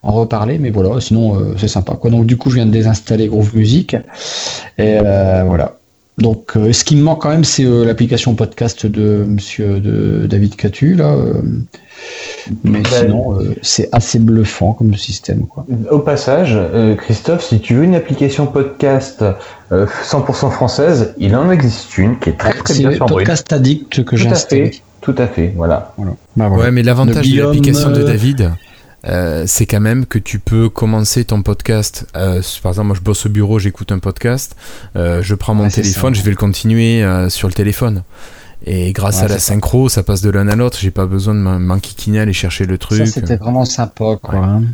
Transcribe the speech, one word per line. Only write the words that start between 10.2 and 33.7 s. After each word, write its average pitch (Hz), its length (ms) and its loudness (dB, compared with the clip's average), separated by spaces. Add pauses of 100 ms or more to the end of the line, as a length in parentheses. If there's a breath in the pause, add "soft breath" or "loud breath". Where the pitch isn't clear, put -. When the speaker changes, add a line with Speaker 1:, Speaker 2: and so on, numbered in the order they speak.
Speaker 1:
David 104 300 0
Catu, 139 400 0
là, 147 160 2
euh, 120 220 0 (1300 loud breath)
mais 104 180 2
Speaker 2:
Ben, 120 80 -2
Speaker 1:
sinon, 110 500 0
euh, 101 220 -2
c'est - 300 -2
assez 120 260 2
bluffant 110 540 2
comme 110 240 2
système, 101 500 -6
quoi. - 180 -14 (280)
Speaker 2:
Au 147 80 2
passage, 143 540 0
euh, 107 420 0
Christophe, - 480 -2
si 107 160 2
tu 117 160 -2
veux 147 80 4
une 185 100 4
application 143 540 0
podcast, 135 760 -2 (460 loud breath)
euh, 101 160 2 (160)
cent 139 200 -2
pour 135 120 -2
cent 131 160 0
française, 139 680 0
il 98 180 2
en 170 160 2
existe 131 460 0
une 117 200 2
qui - 120 -2
est 76 60 -4
très, 110 160 -2
très - 220 -4
Speaker 1:
C'est 143 60 2
Speaker 2:
bien 135 120 2
sur 156 120 0
Android. 95 160 2
Speaker 1:
Podcast 151 320 0
Addict 143 520 0
que - 60 -6
Speaker 2:
Tout 123 60 2
Speaker 1:
j'ai 110 120 2
Speaker 2:
à 117 40 4
Speaker 1:
installé. 135 400 0
Speaker 2:
fait, - 100 -18 (180)
tout 135 180 -2
à 123 100 0
fait, 87 280 -2
voilà. 85 400 -2
Speaker 1:
Voilà. 95 160 -6 (240)
Bah, 110 120 2
voilà. 98 160 4
Speaker 3:
Ouais, 123 80 2
mais 123 100 2
l'avantage 123 460 2
Speaker 1:
Le 135 80 4
Speaker 3:
de 143 60 4
l'application 143 480 4
de 143 40 2
Speaker 1:
Guillaume, 143 140 2
euh, 143 40 2
Speaker 3:
David, 117 380 2 (560 loud breath)
euh, 82 400 -2
c'est - 200 0
quand 104 140 0
même 120 260 0
que - 120 -2
tu 101 220 -6
peux 113 280 2
commencer 110 560 0
ton 107 180 0
podcast. 107 720 -2
Euh, 92 240 0
s-, - 200 -8
par 90 120 -2
exemple, 104 160 -2
moi 98 80 0
je 90 60 -8
bosse 104 240 -2
au - 20 0
bureau, 104 320 2
j'écoute 98 320 -4